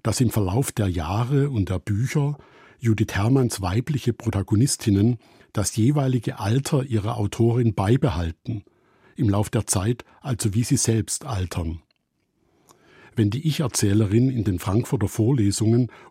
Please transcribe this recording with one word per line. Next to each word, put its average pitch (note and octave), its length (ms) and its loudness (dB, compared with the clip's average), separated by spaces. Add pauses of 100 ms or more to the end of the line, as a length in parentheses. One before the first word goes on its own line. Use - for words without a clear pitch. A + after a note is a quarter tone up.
dass - 160 0
im A#2+ 100 2
Verlauf G#2 440 0
der G2+ 160 0
Jahre A#2 600 -2
und G#2 200 -2
der F#2 100 -2
Bücher C#3 580 -2 (400)
Judith A2 380 0
Hermanns A#2 460 2
weibliche A#2+ 500 -2
Protagonistinnen G#2+ 1040 2 (360)
das - 240 -4
jeweilige C3 600 0
Alter B2+ 460 0
ihrer A2+ 340 -4
Autorin A2+ 560 2
beibehalten, G2+ 920 0 (500)
im B2 140 2
Lauf G#2 200 2
der A2 160 -2
Zeit, G#2+ 380 -2 (160)
also A2+ 340 -2
wie A#2 120 0
sie C#3+ 100 0
selbst - 480 0
altern. F2 580 -6 (1300)
Wenn G#2+ 140 2
die C#3+ 180 -4
Ich-Erzählerin A2 840 2
in B2 140 -2
den F#2 160 0
Frankfurter G#2 480 -2
Vorlesungen A2+ 840 2 (220)